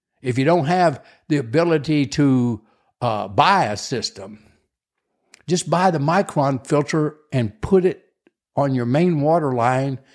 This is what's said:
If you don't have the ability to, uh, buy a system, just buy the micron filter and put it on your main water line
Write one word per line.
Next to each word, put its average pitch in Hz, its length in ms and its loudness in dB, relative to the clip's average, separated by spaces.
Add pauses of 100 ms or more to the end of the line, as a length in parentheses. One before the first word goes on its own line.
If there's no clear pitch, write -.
(220)
If 123 160 -4
you 135 60 0
don't 160 220 2
have 170 380 0 (260)
the 151 80 2
ability 147 720 0
to, 127 540 0 (380)
uh, 107 280 -2
buy 151 380 2
a 104 120 -4
system, 107 600 -10 (1080)
just 165 220 -2
buy 180 220 2
the 160 80 -2
micron 143 640 0
filter 147 520 -2 (140)
and 120 300 -4
put 185 240 2
it - 200 -4 (500)
on 135 200 0
your 120 100 -2
main 151 360 0
water 151 320 0
line 127 460 0 (160)